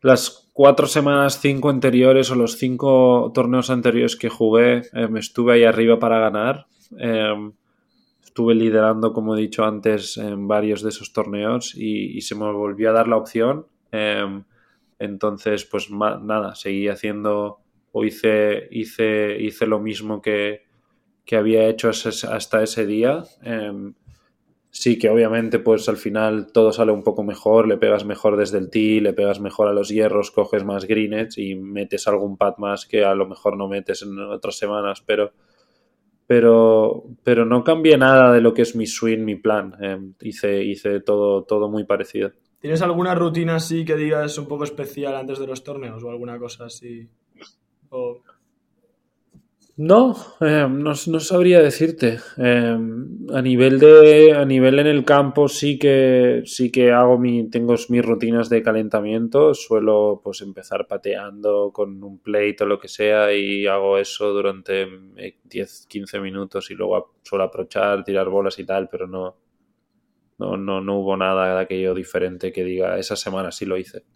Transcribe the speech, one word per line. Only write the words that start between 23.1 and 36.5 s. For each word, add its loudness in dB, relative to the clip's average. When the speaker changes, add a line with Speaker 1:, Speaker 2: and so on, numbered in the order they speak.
Speaker 1:
Eh, -10
sí -2
que 2
obviamente, 0
pues, 0
al -4
final -4
todo 4
sale 0
un -2
poco -2
mejor, 2
le 2
pegas 0
mejor -2
desde -2
el -6
tee, 0
le 0
pegas -2
mejor -2
a 0
los -2
hierros, -2
coges -2
más -6
greenage -4
y -8
metes -8
algún -2
pad 0
más -6
que 0
a 2
lo -2
mejor -6
no -8
metes -8
en -14
otras -12
semanas, -6
pero, 0
pero, 4